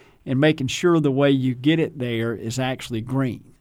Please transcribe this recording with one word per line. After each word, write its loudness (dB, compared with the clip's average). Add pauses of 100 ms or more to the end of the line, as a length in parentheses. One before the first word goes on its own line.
(260)
and 0
making 2
sure 2
the 2
way 4
you 2
get 2
it -4
there -2
is -6
actually -4
green. -4